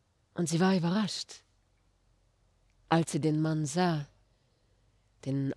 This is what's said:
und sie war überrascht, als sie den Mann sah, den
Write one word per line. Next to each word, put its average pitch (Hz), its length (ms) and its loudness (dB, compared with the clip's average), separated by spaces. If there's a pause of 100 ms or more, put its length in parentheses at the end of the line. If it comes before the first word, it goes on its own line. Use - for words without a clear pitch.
(340)
und 175 140 -2
sie 160 120 2
war 190 140 4
überrascht, 180 680 -2 (1500)
als 165 240 2
sie 160 80 -2
den 156 220 2
Mann 156 240 -2
sah, 160 400 0 (1200)
den 135 300 -2